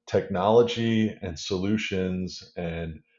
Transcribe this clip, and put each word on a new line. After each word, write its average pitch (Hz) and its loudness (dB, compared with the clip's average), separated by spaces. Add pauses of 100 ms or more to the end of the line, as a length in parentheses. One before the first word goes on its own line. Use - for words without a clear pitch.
technology 110 2
and 82 -8
solutions 92 -2
and 82 -6 (200)